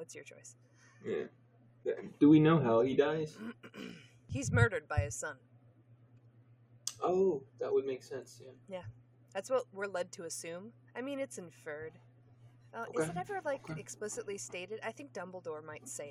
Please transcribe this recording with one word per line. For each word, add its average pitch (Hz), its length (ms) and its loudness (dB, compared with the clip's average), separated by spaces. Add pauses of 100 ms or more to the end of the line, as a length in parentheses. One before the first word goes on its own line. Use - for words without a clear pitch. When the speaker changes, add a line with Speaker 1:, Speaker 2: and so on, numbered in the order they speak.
Speaker 1:
it's 160 140 -14
your 143 100 -16
choice. - 300 -20 (500)
Speaker 2:
Yeah. 80 200 -4 (960)
Do 143 80 10
we 156 100 12
know 156 220 8
how 113 220 6
he 131 120 2
dies? 151 420 2 (460)
Speaker 1:
<clears throat> - 460 -18
He's - 240 -2
murdered 226 340 4
by 151 140 -2
his 143 160 0
son. 156 180 -6 (1700)
Speaker 2:
Oh, 180 400 2 (160)
that - 140 -4
would 135 140 4
make 127 180 -6
sense, - 400 -12
yeah. 131 80 -18 (160)
Speaker 1:
Yeah. 180 140 -10 (520)
That's 196 160 -8
what 254 220 2
we're 196 140 -6
led 180 260 -4
to 185 120 -12
assume. 175 480 -10 (220)
I 233 60 -8
mean, 269 180 -6
it's 269 200 -8
inferred. 160 540 -12 (840)
Uh, 226 100 -8 (100)
is - 140 0
Speaker 2:
Okay. - 40 -6
Speaker 1:
it 170 40 -8
ever, 392 300 -6
like, 277 240 -4
Speaker 2:
Okay. 156 100 -8
Speaker 1:
explicitly 208 560 -8
stated? 202 480 -10
I 226 80 -6
think 277 220 -16
Dumbledore 175 500 -10
might 151 240 -14
say 147 220 -10